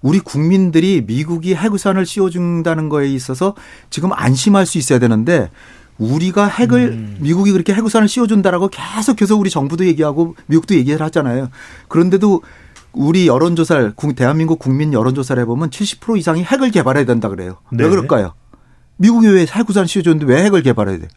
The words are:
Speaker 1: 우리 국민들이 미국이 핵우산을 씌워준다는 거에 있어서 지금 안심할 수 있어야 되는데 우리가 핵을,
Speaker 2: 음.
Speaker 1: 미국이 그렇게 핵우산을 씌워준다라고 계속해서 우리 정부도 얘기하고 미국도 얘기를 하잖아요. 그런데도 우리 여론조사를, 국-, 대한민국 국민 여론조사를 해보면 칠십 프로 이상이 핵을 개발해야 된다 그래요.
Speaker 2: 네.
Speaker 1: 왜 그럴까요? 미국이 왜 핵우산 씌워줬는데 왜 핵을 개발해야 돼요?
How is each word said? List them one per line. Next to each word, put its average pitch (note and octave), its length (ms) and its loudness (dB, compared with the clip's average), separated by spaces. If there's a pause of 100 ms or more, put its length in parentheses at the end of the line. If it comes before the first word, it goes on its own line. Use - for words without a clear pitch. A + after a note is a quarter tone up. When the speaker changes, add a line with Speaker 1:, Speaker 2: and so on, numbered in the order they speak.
Speaker 1:
우리 D3 180 0
국민들이 E3+ 880 0
미국이 D#3+ 480 -4
핵우산을 F#3+ 500 -2
씌워준다는 E3+ 840 -2
거에 D3 240 -2
있어서 C3+ 420 -4 (340)
지금 E3 240 -4
안심할 F3 540 2
수 - 120 -4
있어야 C3 200 0
되는데 A#2 500 2 (500)
우리가 E3+ 500 -2
핵을, G3+ 400 0
Speaker 2:
음. A2 320 -10
Speaker 1:
미국이 F3+ 320 2
그렇게 F#3+ 200 0
핵우산을 G#3+ 360 2
씌워준다라고 G3 600 0
계속해서 G#3+ 680 0
우리 G3 120 0
정부도 E3 380 -2
얘기하고 D#3 480 0 (120)
미국도 D#3+ 280 2
얘기를 D3 320 2
하잖아요. C3+ 440 -2 (360)
그런데도 F#3 560 2 (500)
우리 E3 360 2
여론조사를, D3+ 640 2
국-, D3 220 -6
대한민국 D#3 420 0
국민 D3 340 -2
여론조사를 C3 480 -2
해보면 B2+ 300 -4
칠십 - 300 -8
프로 A3+ 160 -2
이상이 E3+ 260 -2
핵을 B3+ 300 0
개발해야 C#3 320 2
된다 A#2 240 0
그래요. F#2 300 -10 (120)
Speaker 2:
네. B2 140 0
Speaker 1:
왜 D#3+ 60 4
그럴까요? C3+ 440 0 (600)
미국이 A3+ 320 4
왜 F#3 180 4
핵우산 G3+ 400 0
씌워줬는데 D#3 460 0
왜 D3+ 100 4
핵을 G3 200 2
개발해야 G#2 360 0
돼요? D#2+ 180 -14